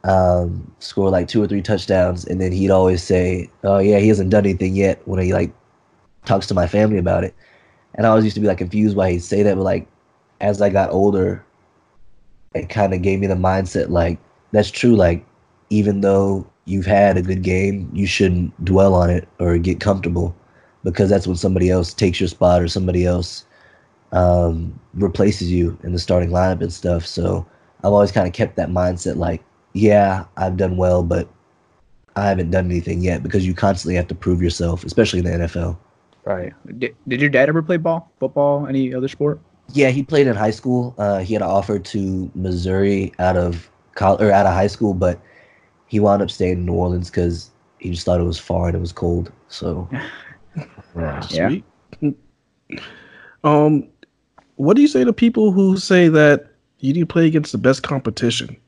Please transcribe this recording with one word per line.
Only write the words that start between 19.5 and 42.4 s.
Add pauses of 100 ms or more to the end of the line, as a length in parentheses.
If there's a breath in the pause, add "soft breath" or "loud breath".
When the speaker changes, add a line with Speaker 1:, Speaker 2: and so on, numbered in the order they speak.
Speaker 1:
get
comfortable, (480 soft breath)
because
that's
when
somebody
else
takes
your
spot
or
somebody
else, (680 soft breath)
um, (180)
replaces
you
in
the
starting
lineup
and
stuff.
So (380 soft breath)
I've
always
kinda
kept
that
mindset,
like, (320)
yeah, (120)
I've
done
well,
but (880)
I
haven't
done
anything
yet,
because
you
constantly
have
to
prove
yourself,
especially
in
the
N
F
L. (460)
Speaker 2:
Right. (240)
Speaker 3:
Did, (120)
did
your
dad
ever
play
ball,
football,
any
other
sport? (340)
Speaker 1:
Yeah,
he
played
in
high
school.
Uh,
he
had
an
offer
to
Missouri